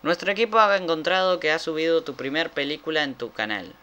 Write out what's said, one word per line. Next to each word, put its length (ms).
"Nuestro 280
equipo 280
ha 180
encontrado 600
que 120
has 120
subido 400
tu 100
primer 380
película 520
en 120
tu 180
canal". 500